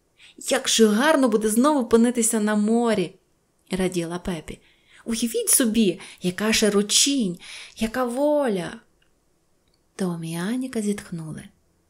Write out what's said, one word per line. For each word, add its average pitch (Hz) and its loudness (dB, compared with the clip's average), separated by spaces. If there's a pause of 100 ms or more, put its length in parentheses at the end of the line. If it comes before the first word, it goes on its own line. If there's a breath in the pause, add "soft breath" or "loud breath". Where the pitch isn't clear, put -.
(380 loud breath)
"Як 262 -2
же 226 6
гарно 262 4
буде 214 0
знову 269 2
опинитися 233 2
на 208 0
морі!" 214 0 (560)
раділа 180 -4
Пепі. 175 -10 (460 soft breath)
"Уявіть 233 -4
собі, 214 2 (220 loud breath)
яка 202 -2
широчінь, 208 2 (400 loud breath)
яка 226 -2
воля!" 247 0 (1200)
Томі 170 -6
і 165 -8
Аніка 233 -6
зітхнули. 175 -8 (460)